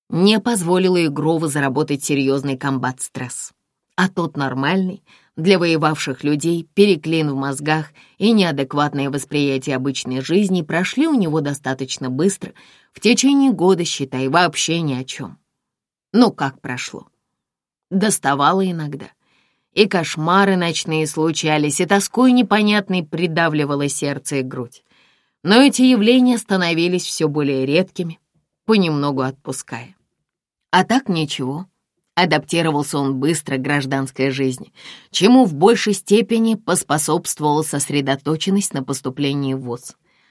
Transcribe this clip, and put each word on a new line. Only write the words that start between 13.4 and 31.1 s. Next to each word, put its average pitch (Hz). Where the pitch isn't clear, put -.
года, 175
считай, 135
вообще 165
ни 147
о 127
чём. -
Ну 220
как 135
прошло? -
Доставало 185
иногда. 151
И 208
кошмары 185
ночные 160
случались, 151
и 175
тоской 226
непонятной 208
придавливало 151
сердце 143
и 131
грудь. 127
Но 226
эти 254
явления 247
становились 175
всё -
более 139
редкими, 170
понемногу 147
отпуская. 131
А 185
так 240
ничего. 151